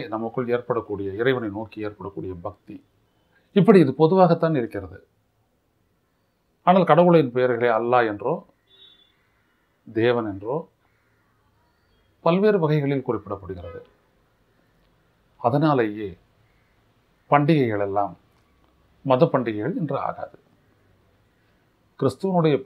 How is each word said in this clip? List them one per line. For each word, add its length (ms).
நமக்குள் 420
ஏற்படக்கூடிய, 540
இறைவனை 380
நோக்கி 200
ஏற்படக்கூடிய 460
பக்தி. 300
இப்படி 240
இது 160
பொதுவாகத்தான் 600
இருக்கிறது. 400
ஆனால் 220
கடவுளின் 460
பெயர்களை 340
அல்லாஹ் 320
என்றோ 220
தேவன் 440
என்றோ 260
பல்வேறு 380
வகைகளில் 440
குறிப்பிடப்படுகிறது. 720
அதனாலேயே 680
பண்டிகைகள் 560
எல்லாம் 260
மத 280
பண்டிகைகள் 480
என்று 160
ஆகாது. 300
கிறிஸ்துவனுடைய 680